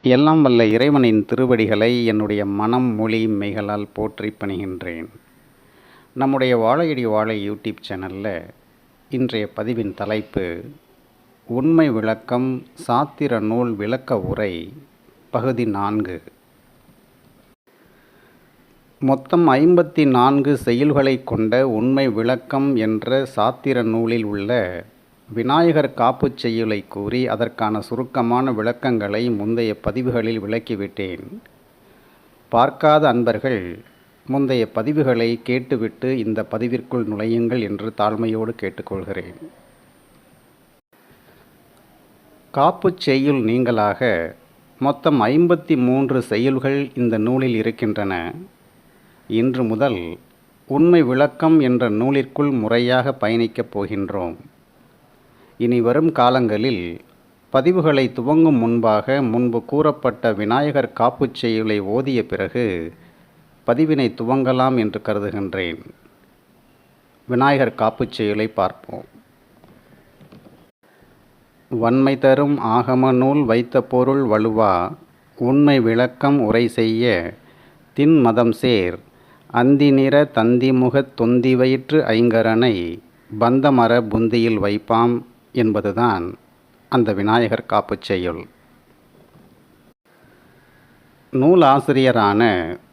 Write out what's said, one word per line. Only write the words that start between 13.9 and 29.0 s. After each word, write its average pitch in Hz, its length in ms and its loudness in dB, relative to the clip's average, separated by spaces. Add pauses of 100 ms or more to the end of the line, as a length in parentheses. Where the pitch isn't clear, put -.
உரை 92 520 -6 (580)
பகுதி 120 360 -2
நான்கு. 98 560 -4 (2750)
மொத்தம் 139 500 2
ஐம்பத்தி 156 580 4
நான்கு 135 500 2
செய்யுள்களை 135 680 0
கொண்ட 113 440 0
உண்மை 131 400 0
விளக்கம் 127 680 -2
என்ற 110 480 -2
சாத்திர 127 580 -2
நூலில் 113 420 -2
உள்ள 101 600 -4 (440)
விநாயகர் 139 680 2
காப்புச் 131 400 0
செய்யுளை 110 520 -4
கூறி 113 400 -4
அதற்கான 110 520 -4
சுருக்கமான 123 720 -2
விளக்கங்களை 113 800 -2